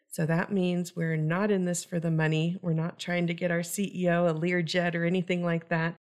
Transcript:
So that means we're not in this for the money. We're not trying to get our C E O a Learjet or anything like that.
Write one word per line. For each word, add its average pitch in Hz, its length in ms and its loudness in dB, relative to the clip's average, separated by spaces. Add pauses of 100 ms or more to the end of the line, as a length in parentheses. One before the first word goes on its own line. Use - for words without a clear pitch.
So 160 180 -2
that 165 240 0
means 180 440 0
we're 160 220 -2
not 170 320 0
in 190 160 2
this 175 180 -2
for 170 160 -6
the 165 120 0
money. 160 500 2
We're 170 120 0
not 165 260 -2
trying 175 260 -2
to 170 80 -2
get 175 160 -2
our 170 140 0
C 190 300 -4
E 180 140 -2
O 175 200 4
a 160 80 2
Learjet 175 580 0
or 170 100 -2
anything 175 400 0
like 165 260 0
that. 165 340 0